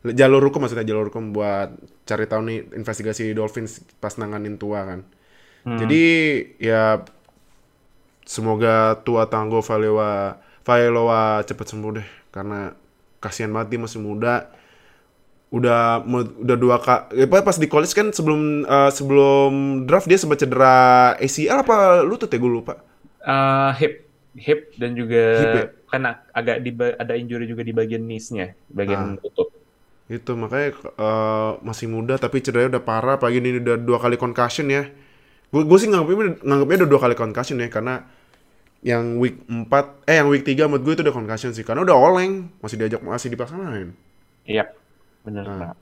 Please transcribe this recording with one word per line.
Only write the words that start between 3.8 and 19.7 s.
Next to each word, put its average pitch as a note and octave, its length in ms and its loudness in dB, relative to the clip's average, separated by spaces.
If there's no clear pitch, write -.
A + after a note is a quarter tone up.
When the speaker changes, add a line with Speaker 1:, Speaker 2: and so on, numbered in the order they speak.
Speaker 1:
pas G#2 160 -8
nanganin G#2 400 -10
Tua G#2 320 -8
kan. F#2 120 -12
Speaker 2:
Hmm. A#2 80 -6
Speaker 1:
Jadi C#3+ 280 2
ya A2 480 0
semoga A2 800 2
Tua A2+ 240 2
Tango A2 320 -2
Vailoa, G#2+ 800 -2
Vailoa A#2 800 2
cepet A2 240 -10
sembuh G#2+ 220 -10
deh, G#2 80 -14
karena G2+ 400 -10
kasihan G#2+ 320 -8
banget A2 240 -6
dia A#2 80 -6
masih A2+ 160 -12
muda. G#2+ 480 -4
Udah A#2 560 2
me-, B2 240 -4
udah B2 160 2
dua B2 160 4
ka-, A#2+ 400 2
ya, C3 80 6
pa-, F3+ 160 4
pas F#3+ 160 0
di D#3 160 0
college D#3 240 2
kan G#3+ 160 0
sebelum, D3+ 560 -2
eh, C#3 240 6
sebelum C#3 960 4